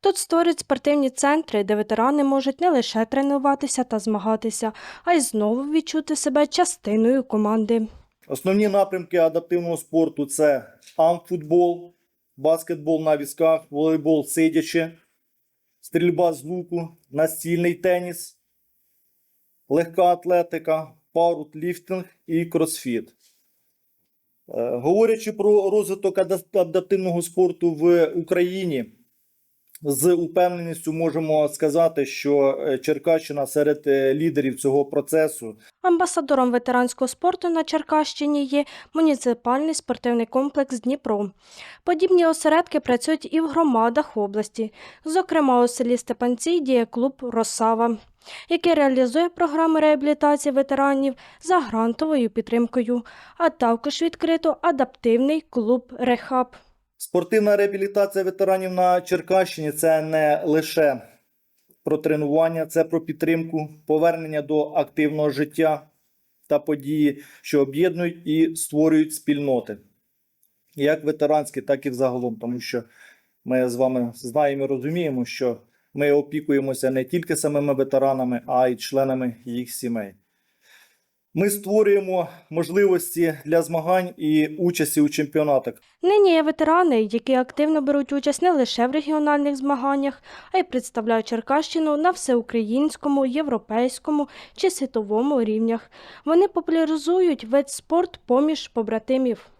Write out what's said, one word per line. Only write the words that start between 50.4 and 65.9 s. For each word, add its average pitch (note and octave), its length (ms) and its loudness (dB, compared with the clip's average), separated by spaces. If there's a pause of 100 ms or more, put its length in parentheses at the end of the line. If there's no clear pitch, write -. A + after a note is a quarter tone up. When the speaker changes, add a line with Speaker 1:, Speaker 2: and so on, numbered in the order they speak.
Speaker 1:
ветеранів C4+ 600 0 (280)
за F4+ 180 2
грантовою A#3 720 0
підтримкою, A#3 720 -2 (340)
а E4 120 2
також A#3+ 520 -2
відкрито E4 600 0
адаптивний C4+ 880 0
клуб A#3+ 500 -2
"Рехаб". B3 480 -2 (500)
Speaker 2:
Спортивна G#3 580 0
реабілітація G3+ 680 0
ветеранів F#3+ 480 0
на F3+ 300 2
Черкащині — F3+ 720 -2
це D#3 300 2
не D#3 440 0
лише D3+ 560 0 (840)
про D3+ 140 0
тренування, D#3 680 0
це D#3+ 180 0
про D#3+ 180 -2
підтримку, D#3+ 680 -4 (180)
повернення D#3 540 0
до D3+ 220 0
активного D3+ 640 -2
життя D3+ 580 -2 (600)